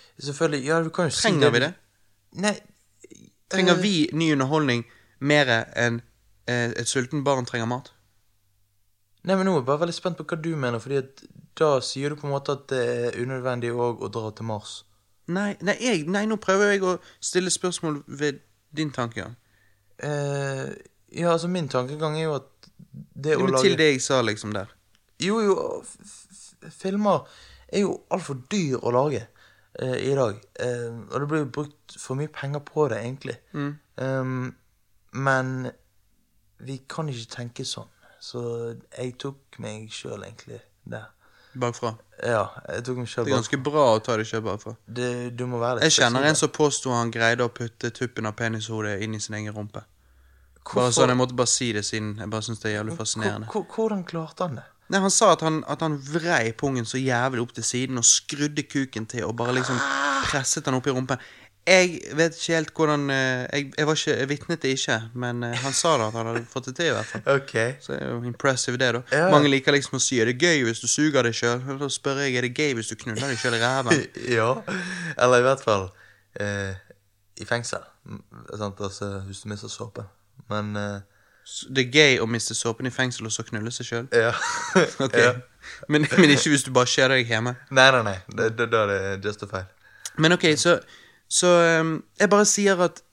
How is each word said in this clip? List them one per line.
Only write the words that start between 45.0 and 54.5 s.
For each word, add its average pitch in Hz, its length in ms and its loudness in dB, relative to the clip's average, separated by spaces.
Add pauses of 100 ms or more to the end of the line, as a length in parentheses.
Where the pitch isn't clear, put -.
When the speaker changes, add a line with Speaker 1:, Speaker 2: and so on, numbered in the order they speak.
Speaker 1:
du 127 100 -4
må 123 120 -4
være 120 220 0
litt 160 80 4
Speaker 2:
Jeg - 160 4
kjenner 120 160 4
en 151 140 4
Speaker 1:
fleksibel. - 20 -2
Speaker 2:
som 151 140 2
påstod 139 440 0
han 117 160 0
greide 117 320 2
å 120 80 2
putte 117 400 -6
tuppen 117 360 -6
av 104 100 -6
penishodet 110 680 -4
inn 110 120 -4
i 107 40 -6
sin 107 160 -8
egen 107 220 -8
rumpe. 104 240 -10
Bare - 1040 -6
Speaker 1:
Hvorfor? 123 80 2
Speaker 2:
sånn, 127 160 6
jeg 127 100 4
måtte 127 160 2
bare 123 140 0
si 120 240 0
det 104 120 -2
siden 107 340 -4
jeg 107 120 -8
bare 110 120 -4
synes 110 180 -8
det 107 100 -4
er 104 120 -2
jævlig 110 100 -6
Speaker 1:
Hvor-, 165 140 -8
Speaker 2:
fascinerende. 107 420 -4
Speaker 1:
hvor-, 202 180 -4
hvordan 214 380 -2
klarte 165 420 -6
han 139 100 -6